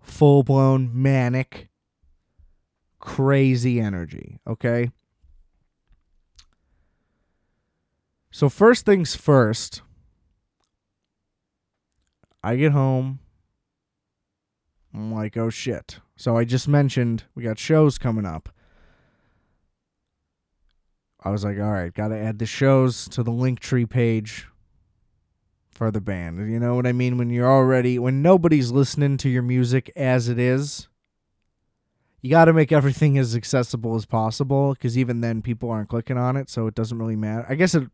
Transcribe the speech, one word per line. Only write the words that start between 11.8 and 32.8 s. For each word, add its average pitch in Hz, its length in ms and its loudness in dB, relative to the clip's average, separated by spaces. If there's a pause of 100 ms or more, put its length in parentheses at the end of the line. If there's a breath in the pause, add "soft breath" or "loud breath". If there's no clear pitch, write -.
I 117 140 -2
get 147 160 2
home. 135 460 0 (1800)
I'm 107 180 -8
like, 107 240 -6
"Oh, 113 140 -2
shit." - 500 -10 (160)
So 117 220 0
I 120 60 2
just 123 220 -2
mentioned 131 580 0 (100)
we 123 80 -12
got 110 160 -6
shows 156 400 2
coming 110 260 -2
up. 80 240 -10 (2750)
I 98 80 -4
was 104 140 -4
like, 101 140 -4
"All 104 140 -2
right, 87 200 -4
gotta 110 240 -6
add 107 220 -6
the 117 80 -6
shows 131 640 0
to 123 120 -6
the 117 100 -4
Linktree 123 560 -2
page 113 600 -2 (1200)
for 113 200 -4
the 104 100 -4
band." 92 500 -8
You 113 80 -4
know 120 160 0
what 123 120 0
I 123 60 0
mean? 123 260 -2
When 120 120 -2
you're 120 200 2
already, 127 480 4
when 131 240 0
nobody's 160 480 4
listening 139 480 0
to 139 100 -2
your 123 140 0
music 123 520 0
as 127 340 0
it 120 100 -2
is, 131 500 -2 (1300)
you 127 100 -6
gotta 165 220 8
make 160 180 4
everything 139 480 2